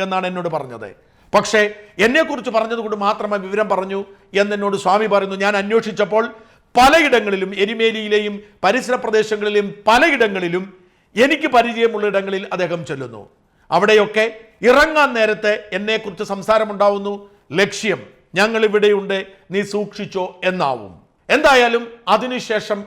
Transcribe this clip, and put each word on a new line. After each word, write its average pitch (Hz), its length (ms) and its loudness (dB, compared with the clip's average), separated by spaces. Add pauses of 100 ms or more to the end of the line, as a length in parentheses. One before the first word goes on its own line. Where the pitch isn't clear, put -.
എന്നാണ് 185 220 -4
എന്നോട് 180 220 -6
പറഞ്ഞത്. 123 480 -10 (380)
പക്ഷേ 208 400 2 (240)
എന്നെക്കുറിച്ച് 254 520 0
പറഞ്ഞതുകൊണ്ട് 220 460 -4
മാത്രമേ 208 400 -2
വിവരം 196 320 -4
പറഞ്ഞു 196 360 -2 (360)
എന്നെന്നോട് 202 360 0
സ്വാമി 202 300 2
പറയുന്നു. 196 300 0
ഞാൻ 202 200 0
അന്വേഷിച്ചപ്പോൾ 208 680 0 (560)
പലയിടങ്ങളിലും, 226 720 4
എരുമേലിയിലെയും 208 840 -2 (240)
പരിസര 220 300 0
പ്രദേശങ്ങളിലെയും 208 800 0 (120)
പലയിടങ്ങളിലും 202 960 2 (420)
എനിക്ക് 302 220 0
പരിചയമുള്ള 233 600 2
ഇടങ്ങളിൽ 196 460 -2
അദ്ദേഹം 175 320 -4
ചെല്ലുന്നു. 123 440 -12 (420)
അവിടെയൊക്കെ 214 680 2 (220)
ഇറങ്ങാൻ 277 520 4
നേരത്തെ 214 580 0
എന്നെക്കുറിച്ച് 214 520 -4
സംസാരമുണ്ടാവുന്നു. 202 1040 0 (220)
ലക്ഷ്യം, 185 540 -2 (280)
"ഞങ്ങൾ 220 300 0
ഇവിടെയുണ്ട്, 196 600 0 (240)
നീ 196 120 -2
സൂക്ഷിച്ചോ" 196 840 -6
എന്നാവും. 139 480 -2 (380)
എന്തായാലും 240 540 4 (240)
അതിനുശേഷം 214 800 -2